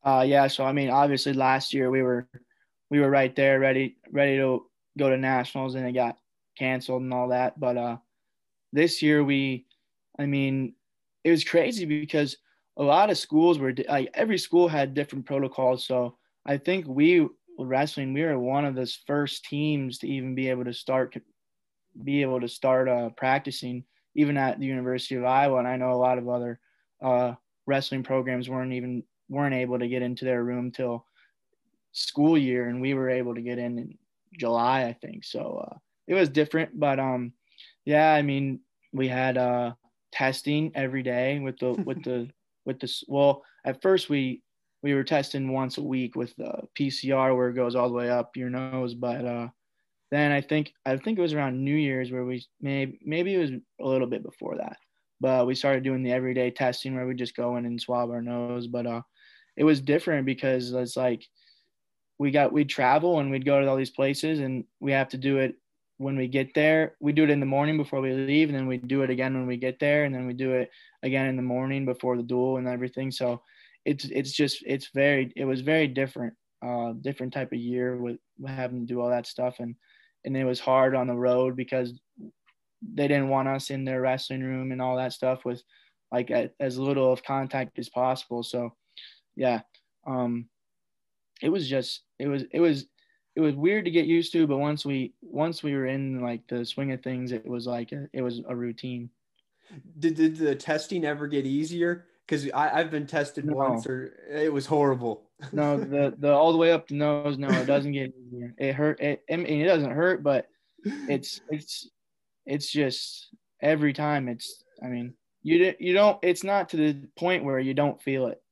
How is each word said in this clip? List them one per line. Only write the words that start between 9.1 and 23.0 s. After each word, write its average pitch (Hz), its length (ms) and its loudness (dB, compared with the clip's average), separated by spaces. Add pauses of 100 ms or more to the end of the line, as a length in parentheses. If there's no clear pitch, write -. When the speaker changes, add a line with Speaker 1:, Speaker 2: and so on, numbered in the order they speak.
Speaker 1:
we, 135 440 0 (520)
I 143 60 -2
mean, 135 480 0 (500)
it 165 80 6
was 160 140 4
crazy 233 400 2
because 151 500 0 (400)
a 143 80 -2
lot 180 280 6
of 160 60 2
schools 160 420 4
were 135 120 0
di-, 131 160 -4
like, 135 260 0
every 220 240 2
school 175 300 4
had 139 260 0
different 139 320 -4
protocols. 131 600 0
So 123 320 0 (280)
I 143 120 0
think 180 280 0
we, 151 400 6 (320)
wrestling, 135 560 -2
we 147 100 0
were 156 140 0
one 131 280 0
of 135 100 -4
the 127 180 -4 (140)
first 143 380 -2
teams 143 540 -4
to 139 80 -8
even 131 280 -4
be 131 140 -2
able 123 160 -2
to 120 80 -6
start, 131 420 -2 (880)
be 143 200 0
able 127 180 0
to 120 80 -4
start, 131 400 2
uh, 120 220 0